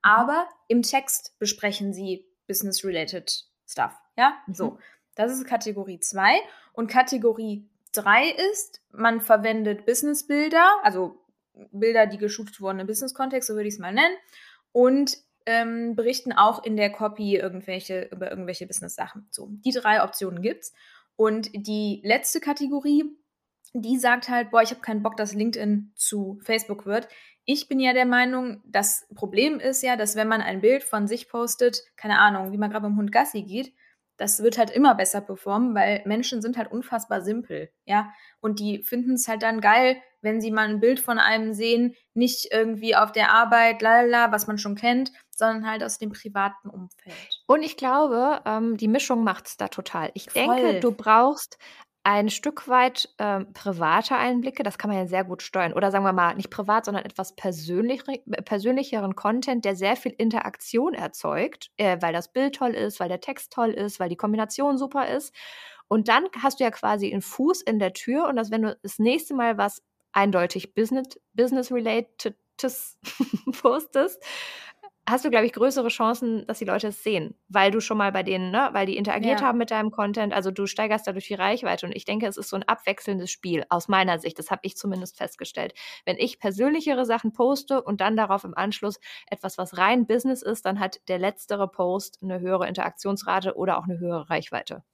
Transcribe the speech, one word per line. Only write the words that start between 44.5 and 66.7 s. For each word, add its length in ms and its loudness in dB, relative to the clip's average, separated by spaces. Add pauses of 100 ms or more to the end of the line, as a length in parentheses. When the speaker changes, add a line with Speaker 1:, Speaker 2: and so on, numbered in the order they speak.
Speaker 1:
schon 160 -6
kennt, 360 0 (240)
sondern 340 0
halt 140 -4
aus 140 -6
dem 140 -8
privaten 580 -6
Umfeld. 760 -14
Speaker 2:
Und 160 6
ich 120 -6
glaube, 720 2
ähm, 320 0
die 100 0
Mischung 380 2
macht's 320 -4
da 100 -6
total. 460 -6
Ich 140 -14
denke, 340 2
Speaker 1:
Voll. 180 2
Speaker 2:
du 140 2
brauchst 640 4 (480)
ein 240 4
Stück 380 -6
weit, 500 2
ähm, 360 -2
private 640 0
Einblicke, 460 0
das 140 -4
kann 120 -4
man 100 -2
ja 80 -2
sehr 160 0
gut 180 -8
steuern. 300 -2
Oder 180 2
sagen 140 2
wir 80 4
mal, 240 2
nicht 140 -8
privat, 340 0
sondern 220 -4
etwas 320 -10
persönlich-, 720 -2
äh, 320 -8
persönlicheren 760 -2
Content, 480 -2
der 140 0
sehr 180 0
viel 220 -6
Interaktion 800 -2
erzeugt, 840 -6
äh, 240 2
weil 100 0
das 220 -4
Bild 220 0
toll 200 -2
ist, 240 -4
weil 80 -2
der 140 -6
Text 320 -12
toll 180 0
ist, 300 -6
weil 80 -2
die 80 -6
Kombination 600 -2
super 300 -2
ist. 260 -6 (540)
Und 220 0
dann 180 6 (140)
hast 180 0
du 60 2
ja 60 2